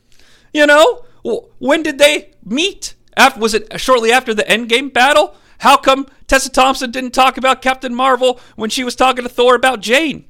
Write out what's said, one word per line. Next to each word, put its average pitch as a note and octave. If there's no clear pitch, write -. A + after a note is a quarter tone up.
You D4+
know, D#4
w-, -
when D4
did D4
they D4
meet? D#4
Af-, B3+
was G#3+
it -
shortly A#3
after B3
the G#3+
Endgame A#3
battle? C#4+
How C4
come C4+
Tessa C4+
Thompson C4
didn't B3+
talk C4
about C4
Captain B3+
Marvel B3+
when A3
she C4
was A#3+
talking B3+
to A#3+
Thor B3
about A#3+
Jane? B3